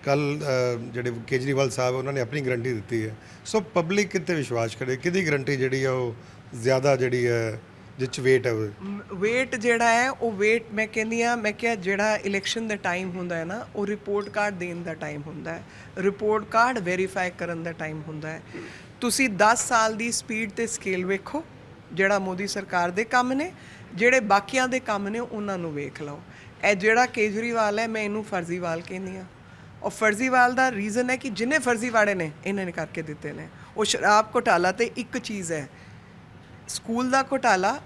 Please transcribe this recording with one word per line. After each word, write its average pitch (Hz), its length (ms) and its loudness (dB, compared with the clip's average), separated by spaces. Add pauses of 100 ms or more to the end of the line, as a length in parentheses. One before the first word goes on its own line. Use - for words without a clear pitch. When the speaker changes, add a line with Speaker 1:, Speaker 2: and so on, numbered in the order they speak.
Speaker 1:
ਕੱਲ੍ਹ, 143 360 0
ਅ, 123 520 -2
ਜਿਹੜੇ 120 200 -4 (140)
ਕੇਜਰੀਵਾਲ 135 440 0
ਸਾਹਿਬ, 127 260 0
ਉਹਨਾਂ 131 160 -4
ਨੇ 139 80 -2
ਆਪਣੀ 123 200 -4
ਗਾਰੰਟੀ 127 320 -2
ਦਿੱਤੀ 110 360 -4
ਹੈ। 110 80 -10 (280)
ਸੋ 220 160 0
ਪਬਲਿਕ 185 480 0
ਕਿੱਥੇ 180 260 -2
ਵਿਸ਼ਵਾਸ 117 420 0
ਕਰੇ, 131 200 -2
ਕਿਹਦੀ 175 300 0
ਗਾਰੰਟੀ 143 300 0
ਜਿਹੜੀ 131 280 0
ਆ 131 80 2
ਉਹ 123 220 -2 (400)
ਜ਼ਿਆਦਾ 131 420 4
ਜਿਹੜੀ 123 300 2
ਹੈ, 113 340 0 (380)
ਜਿਹ 127 100 -2
'ਚ 131 120 -8
ਵੇਟ 131 260 6
ਹੈ 120 60 2
ਉਹ? 107 320 -4
Speaker 2:
ਮ, 202 160 -8 (140)
ਵੇਟ 240 420 0
ਜਿਹੜਾ 233 360 4
ਹੈ, 247 180 4
ਉਹ 233 220 -2
ਵੇਟ 214 400 2
ਮੈਂ 214 140 0
ਕਹਿੰਦੀ 226 360 -2
ਹਾਂ, 240 140 2
ਮੈਂ 208 160 -2
ਕਿਹਾ 233 220 0
ਜਿਹੜਾ 196 420 0
ਇਲੈਕਸ਼ਨ 202 520 -2
ਦਾ 208 80 -2
ਟਾਈਮ 185 340 -2
ਹੁੰਦਾ 175 260 -4
ਹੈ 165 80 -4
ਨਾ, 196 300 -8
ਉਹ 202 120 -2
ਰਿਪੋਰਟ 202 420 -2
ਕਾਰਡ 208 260 0
ਦੇਣ 175 280 -8
ਦਾ 170 120 -6
ਟਾਈਮ 147 280 -8
ਹੁੰਦਾ 156 320 -10
ਹੈ, - 80 -12 (360)
ਰਿਪੋਰਟ 214 460 0
ਕਾਰਡ 233 340 4
ਵੈਰੀਫਾਈ 185 520 -2
ਕਰਨ 170 320 -6
ਦਾ 170 100 -6
ਟਾਈਮ 156 340 -8
ਹੁੰਦਾ 156 240 -8
ਹੈ। 160 120 -10 (580)
ਤੁਸੀਂ 254 280 2
ਦਸ 208 400 4
ਸਾਲ 220 280 2
ਦੀ 233 160 -4
ਸਪੀਡ 220 380 -4
ਤੇ 233 160 -2
ਸਕੇਲ 185 380 -4
ਵੇਖੋ, 196 400 -4 (480)
ਜਿਹੜਾ 196 260 2
ਮੋਦੀ 190 280 -4
ਸਰਕਾਰ 190 440 0
ਦੇ 185 140 -2
ਕੰਮ 247 280 2
ਨੇ, 311 200 -2 (420)
ਜਿਹੜੇ 247 260 6
ਬਾਕੀਆਂ 208 480 2
ਦੇ 254 120 0
ਕੰਮ 202 280 -2
ਨੇ, 220 100 -4
ਉਹਨਾਂ 208 400 -4
ਨੂੰ 170 140 -6
ਵੇਖ 143 300 -8
ਲਓ। 147 180 -10 (440)
ਇਹ 202 100 6
ਜਿਹੜਾ 220 320 6
ਕੇਜਰੀਵਾਲ 220 720 0
ਹੈ, 226 100 0
ਮੈਂ 220 140 -2
ਇਹਨੂੰ 208 220 -2
ਫਰਜ਼ੀਵਾਲ 175 560 -4
ਕਹਿੰਦੀ 185 360 -10
ਹਾਂ। 190 80 -12 (580)
ਔਰ 208 80 -4
ਫਰਜ਼ੀਵਾਲ 247 640 4
ਦਾ 262 180 4
ਰੀਜ਼ਨ 214 380 0
ਹੈ 262 60 2
ਕਿ 262 120 -8
ਜਿੰਨੇ 240 300 0
ਫਰਜ਼ੀਵਾੜੇ 226 560 2
ਨੇ, 165 160 -2 (160)
ਇਹਨਾਂ 196 200 -2
ਨੇ 175 60 -6
ਕਰਕੇ 160 300 -6
ਦਿੱਤੇ 151 300 -10
ਨੇ। 156 160 -12 (280)
ਉਹ 214 80 2
ਸ਼ਰਾਬ 214 500 4
ਘੁਟਾਲਾ 226 380 4
ਤੇ 220 240 0
ਇੱਕ 247 220 -6
ਚੀਜ਼ 196 340 -6
ਹੈ, 139 160 -6 (1000)
ਸਕੂਲ 247 420 -2
ਦਾ 269 120 4
ਘੁਟਾਲਾ 240 640 2